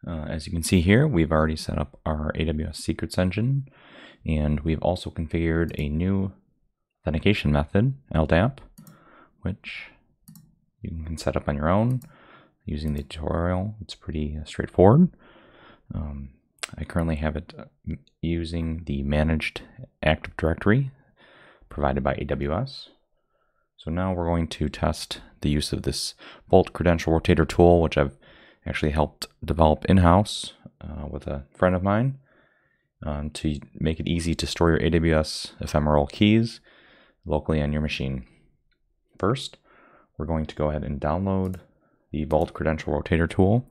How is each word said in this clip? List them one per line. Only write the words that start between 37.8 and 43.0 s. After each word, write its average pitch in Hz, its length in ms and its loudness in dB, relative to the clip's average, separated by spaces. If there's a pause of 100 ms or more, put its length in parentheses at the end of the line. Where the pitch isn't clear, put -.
machine. 67 460 -6 (920)
First, 127 380 -2 (640)
we're 78 80 -6
going 80 180 -2
to - 100 -12
go 76 140 0
ahead 76 160 -4
and 71 160 -6
download 92 600 -2 (520)
the 76 120 -4
Vault 78 280 2
Credential 78 400 -2
Rotator 80 380 0